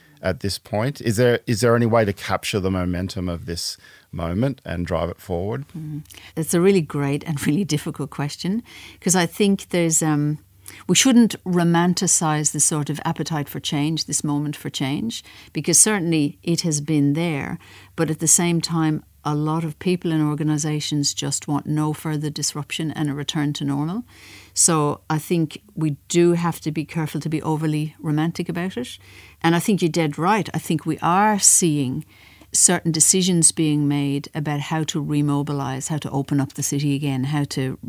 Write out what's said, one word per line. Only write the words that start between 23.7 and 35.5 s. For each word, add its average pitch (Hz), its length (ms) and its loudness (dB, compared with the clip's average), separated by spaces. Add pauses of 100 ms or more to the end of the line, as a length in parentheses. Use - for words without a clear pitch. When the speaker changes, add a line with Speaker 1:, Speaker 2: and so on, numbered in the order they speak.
Speaker 2:
So 151 460 2 (100)
I 156 80 2
think 165 420 -2 (140)
we 156 220 -2 (120)
do 175 260 6
have 170 260 -2
to 156 100 -4
be 147 140 -4
careful 156 360 -4
to 165 80 -4
be 156 140 -2
overly 156 560 -2
romantic 165 500 -2
about 175 280 -4
it. 247 220 -8 (440)
And 170 140 4
I - 20 4
think 180 240 2
you're 170 80 2
dead 160 260 0
right. 185 380 0
I 165 40 0
think - 280 -2
we 160 140 -2
are 196 400 2
seeing 147 640 2 (480)
certain 170 400 2
decisions 175 600 4
being 151 340 2
made 143 480 0
about 147 260 -2
how 156 220 -2
to 147 220 -4
remobilize, 143 840 -2